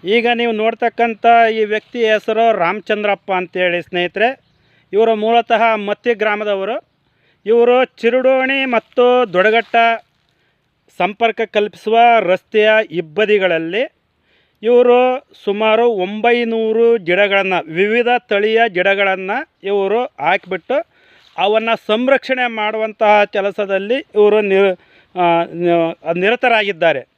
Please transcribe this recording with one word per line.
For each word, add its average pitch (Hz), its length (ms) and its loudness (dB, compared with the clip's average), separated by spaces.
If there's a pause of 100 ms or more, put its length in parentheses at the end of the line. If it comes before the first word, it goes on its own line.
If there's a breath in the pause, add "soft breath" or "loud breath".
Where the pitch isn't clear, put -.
ಈಗ 220 300 0
ನೀವು 233 180 -4
ನೋಡ್ತಕ್ಕಂಥ 226 720 -4 (280)
ಈ 220 120 0
ವ್ಯಕ್ತಿ 214 400 -4
ಹೆಸರು 220 520 0
ರಾಮಚಂದ್ರಪ್ಪ 202 760 -4
ಅಂತೇಳಿ 180 500 -2
ಸ್ನೇಹಿತರೆ. 185 580 -4 (540)
ಇವರು 226 220 2
ಮೂಲತಃ 226 600 0
ಮತ್ತಿ 208 380 -4
ಗ್ರಾಮದವರು. 208 760 -4 (580)
ಇವರು 240 400 4
ಚಿರುಡೋಣಿ 262 800 0
ಮತ್ತು 247 680 0
ದೊಡಗಟ್ಟ 214 420 0 (1200)
ಸಂಪರ್ಕ 214 480 -2
ಕಲ್ಪಿಸುವ 214 520 -2 (220)
ರಸ್ತೆಯ 202 500 0 (220)
ಇಬ್ಬದಿಗಳಲ್ಲಿ 175 960 -2 (760)
ಇವರು 247 640 2 (180)
ಸುಮಾರು 220 420 2
ಒಂಬೈನೂರು 226 1080 0
ಗಿಡಗಳನ್ನು, 185 760 0
ವಿವಿಧ 214 340 0 (220)
ತಳಿಯ 220 380 0
ಗಿಡಗಳನ್ನು 196 840 -2 (140)
ಇವರು 202 400 -2
ಹಾಕಿಬಿಟ್ಟು 190 840 -4 (500 soft breath)
ಅವನ್ನು 220 400 0 (100)
ಸಂರಕ್ಷಣೆ 254 600 -2
ಮಾಡುವಂತಹ 214 760 0
ಕೆಲಸದಲ್ಲಿ 202 760 -4 (180)
ಇವರು 208 260 4
ನಿರ-, 190 380 0 (360 soft breath)
ಆ, 170 280 2
ನ-, 170 500 0 (220)
ನಿರತರಾಗಿದ್ದಾರೆ. 196 1040 0